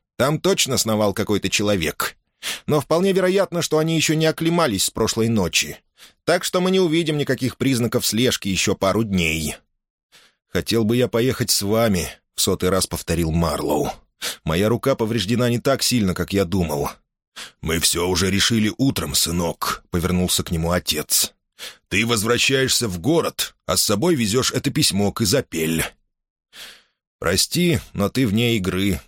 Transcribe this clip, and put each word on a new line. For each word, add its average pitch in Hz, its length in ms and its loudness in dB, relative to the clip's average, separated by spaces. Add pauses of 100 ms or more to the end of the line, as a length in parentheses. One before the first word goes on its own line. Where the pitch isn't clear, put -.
(160)
Там 147 220 2
точно 135 400 0
сновал 107 340 2
какой-то 98 380 0
человек. 101 640 -2 (500)
Но 143 140 2
вполне 180 320 0
вероятно, 180 480 2
что 156 180 0
они 160 180 0
ещё 156 180 2
не 160 120 2
оклемались 160 580 0
с - 60 -2
прошлой 113 380 0
ночи. 101 500 -2 (440)
Так 180 220 0
что 185 160 0
мы 185 100 2
не 190 80 4
увидим 156 400 2
никаких 131 380 -2
признаков 120 500 0
слежки 113 400 0
ещё 95 300 0
пару 98 260 2
дней». 82 540 0 (880)
«Хотел - 380 0
бы 117 120 2
я 120 120 2
поехать 120 420 0
с - 120 0
вами», — 101 460 0 (280)
в - 40 -4
сотый 90 280 0
раз 92 180 0
повторил 82 460 -2
Марлоу. 73 580 0 (540)
«Моя 87 240 0
рука 123 260 0
повреждена 117 560 0
не 120 80 0
так 135 240 0
сильно, 101 320 2
как 87 180 -4
я 98 120 2
думал». 80 440 0 (720)
«Мы 80 200 -2
всё 87 280 0
уже 92 220 0
решили 107 480 2
утром, 82 360 -2
сынок», — - 760 -2
повернулся 90 540 0
к - 60 -10
нему 82 200 0
отец. - 640 -4 (540)
«Ты 110 180 0
возвращаешься 120 800 0
в 90 120 -6
город, 139 560 -2 (100)
а 92 100 0
с - 60 2
собой 127 320 2
везёшь 117 380 0
это 131 180 -2
письмо 101 420 0
к - 100 -4
Изапель». 82 640 -2 (1300)
«Прости, 139 640 0 (120)
но 98 160 0
ты 131 180 0
вне 117 300 2
игры», — 92 520 -2